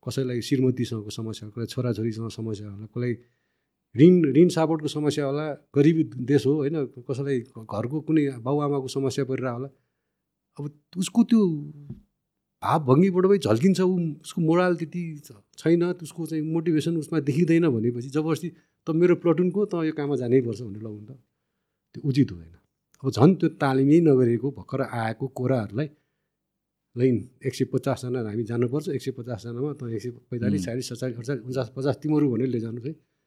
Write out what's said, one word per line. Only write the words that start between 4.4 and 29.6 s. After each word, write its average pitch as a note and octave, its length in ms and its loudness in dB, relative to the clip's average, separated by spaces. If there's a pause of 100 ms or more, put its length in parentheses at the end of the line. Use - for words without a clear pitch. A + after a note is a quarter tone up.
सापटको D#3 400 0
समस्या D3 380 -2
होला, D3 280 -4 (200)
गरिबी D#3 300 6
देश B2+ 420 0
हो, C#3 80 4
होइन? D3 320 -2
कसैलाई C3 540 -6 (180)
घरको A2+ 420 -6
कुनै D3 300 2
बाउआमाको C3+ 580 -2
समस्या C3+ 360 -2
परिरहेको B2 340 -4
होला। C3+ 100 -10 (880)
अब D3 220 -12 (160)
उसको G#3 280 2
त्यो A3+ 160 4 (1200)
भावभङ्गीबाट E3 640 4
पनि G3+ 120 4
झल्किन्छ, D#3+ 420 2
ऊ, F3+ 340 0
उसको - 260 -8
मोरल E3+ 360 2
त्यति D#3+ 420 -8
छ-, - 140 -20 (260)
छैन, E3+ 260 2
उसको E3+ 420 -6
चाहिँ D#3 180 -4
मोटिभेसन D#3+ 520 0
उसमा D#3 240 -2
देखिँदैन D#3+ 480 4
भनेपछि A#2+ 400 0
जबरजस्ती, D#3 400 -2 (380)
"त - 40 -2
मेरो F3 260 4
प्लटुनको F3+ 480 2
त G3 100 -4
यो D#3+ 180 -2
काममा D3 240 -2
जानैपर्छ" A#2+ 460 2
भनेर G#2+ 200 -12
लगाउनु G#2+ 240 -14
त A2+ 40 -20 (840)
त्यो - 160 -6
उचित B2+ 240 2
हुँदैन। E2 220 -18 (500)
अब C3 60 0
झन् D3+ 260 6
त्यो E3 120 -2
तालिमै C#3 520 2
नगरेको B2+ 500 4
भर्खर C3 300 -8
आएको A#2 480 -4
कोराहरूलाई, B2 600 -2 (1080)
"लैन, A#2+ 340 2 (160)
एक B2 80 -4
सय C3+ 100 -2
पचासजना B2+ 560 -4
हामी G#2+ 220 -4
जानुपर्छ, A#2+ 460 -2
एक C#3 140 -4
सय C3+ 80 -4
पचासजनामा A#2+ 600 -8